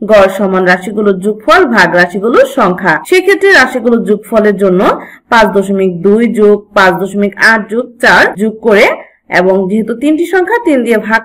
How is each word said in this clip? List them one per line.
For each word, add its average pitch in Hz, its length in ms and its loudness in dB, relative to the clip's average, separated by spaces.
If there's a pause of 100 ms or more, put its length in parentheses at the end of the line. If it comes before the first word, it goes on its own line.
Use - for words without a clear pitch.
(100)
গড় 196 240 4
সমান 190 320 -2
রাশিগুলোর 202 560 -2
যোগফল 254 400 0 (120)
ভাগ 180 140 2 (120)
রাশিগুলোর 208 460 0 (100)
সংখ্যা। 180 380 0 (140)
সেক্ষেত্রে 370 420 2
রাশিগুলোর 247 560 0
যোগফলের 208 500 0
জন্য 185 240 0 (480)
পাঁচ 226 260 4
দশমিক 190 360 0 (120)
দুই 208 220 2 (140)
যোগ 208 180 4 (180)
পাঁচ 190 260 2
দশমিক 196 320 -4 (180)
আট 226 100 2 (100)
যোগ 240 140 -4 (160)
চার 214 220 4 (140)
যোগ 214 180 -4 (120)
করে, 226 200 4 (520)
এবং 190 180 2 (100)
যেহেতু 214 340 -4
তিনটি 311 260 0
সংখ্যা 381 380 -2
তিন 285 180 2
দিয়ে 226 160 0
ভাগ 220 260 -2